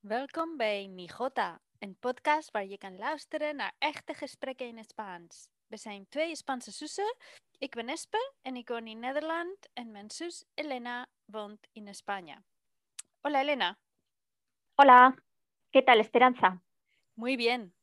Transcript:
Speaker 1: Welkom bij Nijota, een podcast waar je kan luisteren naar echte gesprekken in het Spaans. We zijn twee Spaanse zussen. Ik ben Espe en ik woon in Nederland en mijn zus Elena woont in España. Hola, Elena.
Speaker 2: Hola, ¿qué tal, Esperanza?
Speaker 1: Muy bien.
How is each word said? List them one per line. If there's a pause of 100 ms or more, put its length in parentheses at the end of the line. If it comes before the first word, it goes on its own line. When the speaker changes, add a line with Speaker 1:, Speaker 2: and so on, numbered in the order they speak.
Speaker 1:
Welkom
bij
Nijota, (180)
een
podcast
waar
je
kan
luisteren
naar
echte
gesprekken
in
het
Spaans. (180)
We
zijn
twee
Spaanse
zussen. (420)
Ik
ben
Espe (100)
en
ik
woon
in
Nederland
en
mijn
zus (100)
Elena (160)
woont
in
España. (800)
Hola,
Elena. (960)
Speaker 2:
Hola, (560)
¿qué
tal,
Esperanza? (520)
Speaker 1:
Muy
bien.